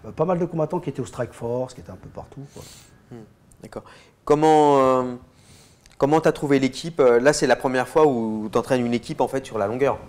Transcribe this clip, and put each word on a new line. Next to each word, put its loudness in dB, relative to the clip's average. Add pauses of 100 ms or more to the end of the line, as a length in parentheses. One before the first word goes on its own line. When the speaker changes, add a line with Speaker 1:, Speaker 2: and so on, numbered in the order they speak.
Speaker 1:
Euh, -16
pas -2
mal -2
de -2
combattants -4
qui -10
étaient -12
au -8
Strike -10
Force, -8
qui -20
étaient -20
un -16
peu -20
partout, -18 (140)
quoi. -20 (480)
Speaker 2:
Hmm, -18 (380)
d'accord. -16 (420)
Comment, 4
euh, 2 (880)
comment 4
t'as 2
trouvé 0
l'équipe ? -4
Euh, 6
là, 4
c'est 0
la 4
première -4
fois 4
où -4
t'entraînes 0
une -2
équipe -6
en 0
fait -6
sur -8
la -2
longueur. -2